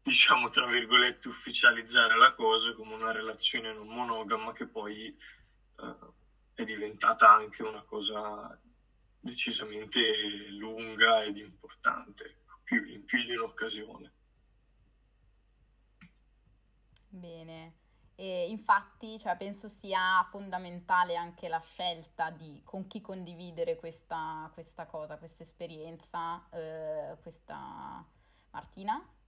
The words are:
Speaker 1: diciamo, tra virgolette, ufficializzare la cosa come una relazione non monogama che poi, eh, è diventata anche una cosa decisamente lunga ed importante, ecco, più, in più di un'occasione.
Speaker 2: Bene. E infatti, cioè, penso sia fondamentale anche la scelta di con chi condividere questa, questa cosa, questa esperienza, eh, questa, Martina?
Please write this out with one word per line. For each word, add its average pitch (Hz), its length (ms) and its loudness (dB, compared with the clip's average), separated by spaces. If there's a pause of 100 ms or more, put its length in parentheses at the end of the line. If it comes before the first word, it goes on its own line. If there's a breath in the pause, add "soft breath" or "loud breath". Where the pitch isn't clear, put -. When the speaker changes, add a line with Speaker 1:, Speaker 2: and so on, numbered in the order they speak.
Speaker 1:
diciamo, - 480 6
tra - 160 2
virgolette, - 600 4
ufficializzare 117 880 4
la - 160 10
cosa - 400 2
come 110 220 -12
una 113 160 -4
relazione 110 640 -2
non 107 140 -14
monogama 113 680 -4
che - 140 -10
poi, 107 400 -8
eh, - 920 -18 (560)
è 254 100 -8
diventata - 680 4
anche 107 340 6
una 107 200 -6
cosa 107 760 -8 (600)
decisamente 107 1300 -2
lunga 220 720 2
ed 208 140 -6
importante, - 880 -6
ecco, - 380 -20
più, - 220 0
in - 200 -18
più - 180 0
di - 120 -4
un'occasione. 453 760 -8 (3000)
Speaker 2:
Bene. 165 640 -16 (420)
E 185 340 -4
infatti, 220 680 2
cioè, 180 180 -2
penso 202 300 -10
sia 185 640 2
fondamentale 180 840 0
anche 170 320 -8
la 165 120 -2
scelta 165 720 -6
di 156 320 -18
con 190 240 -10
chi 208 140 -12
condividere 175 720 -6
questa, 160 800 -8
questa 165 340 -14
cosa, 156 300 -10
questa 165 260 -20
esperienza, 165 1080 -10
eh, 156 680 -8
questa, - 840 -14 (480)
Martina? - 560 -6 (200)